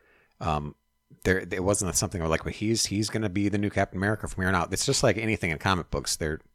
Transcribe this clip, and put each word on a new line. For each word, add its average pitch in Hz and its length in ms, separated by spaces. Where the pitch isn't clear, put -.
Um, 73 360
there, 92 140
it 92 240
wasn't 95 320
something 92 240
where, 80 100
like, 78 140
"Well, 80 100
he's, 110 340
he's 104 220
gonna 107 200
be 101 180
the 101 120
new 101 100
Captain 98 300
America 107 280
from - 140
here 92 80
on 95 60
out." 87 180
It's - 120
just - 180
like 110 140
anything 110 340
in 73 80
comic 92 320
books. 67 240
They're, 76 260